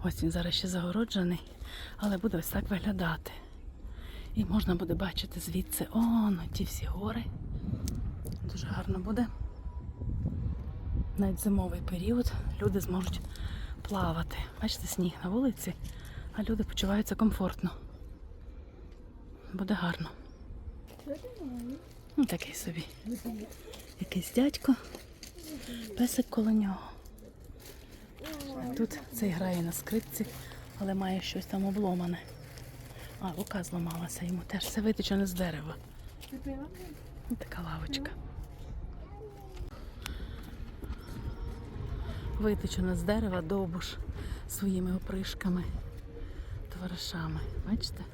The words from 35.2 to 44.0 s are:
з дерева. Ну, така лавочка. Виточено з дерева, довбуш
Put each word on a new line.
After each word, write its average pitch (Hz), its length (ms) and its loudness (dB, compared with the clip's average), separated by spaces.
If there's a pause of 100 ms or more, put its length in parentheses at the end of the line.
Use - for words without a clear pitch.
з 185 60 0
дерева. 160 420 0 (1600)
Ну, 240 80 2
така - 240 -6
лавочка. 160 480 -2 (4000)
Виточено 190 580 4
з 170 60 2
дерева, 196 400 4
довбуш 175 540 0 (520)